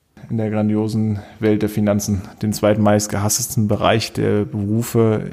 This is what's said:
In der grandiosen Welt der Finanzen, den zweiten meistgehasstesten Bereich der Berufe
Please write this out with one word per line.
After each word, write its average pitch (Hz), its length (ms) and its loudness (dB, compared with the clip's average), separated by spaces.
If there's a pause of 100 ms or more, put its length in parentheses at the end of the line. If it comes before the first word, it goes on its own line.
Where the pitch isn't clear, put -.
(300)
In 117 60 -2
der 110 140 -2
grandiosen 107 680 0 (220)
Welt 107 220 2
der 107 60 2
Finanzen, 104 540 0 (180)
den 107 120 0
zweiten 104 300 2
meistgehasstesten 104 840 0
Bereich 101 460 0
der 104 320 0
Berufe 110 880 0